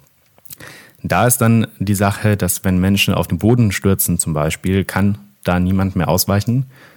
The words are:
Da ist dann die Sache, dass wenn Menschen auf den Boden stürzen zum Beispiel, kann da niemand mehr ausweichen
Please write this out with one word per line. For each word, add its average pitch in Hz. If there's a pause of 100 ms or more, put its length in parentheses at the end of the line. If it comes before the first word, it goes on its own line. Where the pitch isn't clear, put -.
(1080)
Da 92
ist 123
dann 113 (120)
die 98
Sache, 101
dass -
wenn 92
Menschen 98
auf 85
den 90
Boden 110
stürzen 90
zum -
Beispiel, 80
kann 101 (260)
da 90
niemand 95
mehr 82
ausweichen 104 (320)